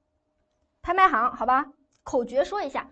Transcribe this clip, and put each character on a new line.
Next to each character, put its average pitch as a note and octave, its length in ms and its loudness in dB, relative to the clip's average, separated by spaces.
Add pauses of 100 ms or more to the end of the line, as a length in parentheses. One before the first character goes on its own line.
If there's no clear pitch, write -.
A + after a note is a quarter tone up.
(840)
拍 F4 100 -4
卖 F#4 160 6
行， B3 260 0
好 A3+ 120 -6
吧？ C4+ 260 0 (320)
口 B3 200 -2
诀 A#3 180 -2
说 G4 200 -4
一 D4+ 80 -8
下， - 200 -8